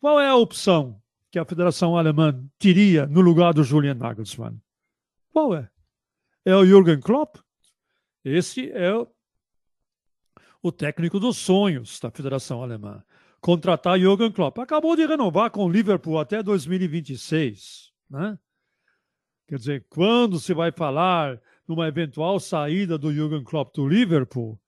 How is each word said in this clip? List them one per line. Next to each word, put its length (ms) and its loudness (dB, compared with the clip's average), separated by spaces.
Qual 200 4
é 80 2
a 60 4
opção 640 2
que 80 -6
a 60 -4
Federação 520 0
Alemã 480 2
teria 480 4
no 140 2
lugar 340 6
do 80 4
Julian 320 0
Nagelsmann? 680 -10
Qual 220 0
é? 160 -10
É 120 4
o 100 8
Jürgen 320 8
Klopp? 380 -2
Esse 480 -4
é 200 -2
o, 140 -4
o 120 -6
técnico 480 -6
dos 160 -4
sonhos 640 -2
da 100 -10
Federação 500 -8
Alemã. 440 -14
Contratar 600 0
Jürgen 320 2
Klopp. 260 -4
Acabou 380 -2
de 100 0
renovar 460 -2
com 120 -4
o 60 0
Liverpool 480 -2
até 240 -6
dois 240 -2
mil 160 -4
e 60 -4
vinte 220 -8
e 80 -12
seis, 720 -6
né? 260 -10
Quer 120 -10
dizer, 300 -8
quando 500 0
se 140 -6
vai 180 -2
falar 680 -2
numa 220 -4
eventual 500 -4
saída 600 -4
do 140 -4
Jürgen 320 -4
Klopp 300 -8
do 140 -2
Liverpool 800 -2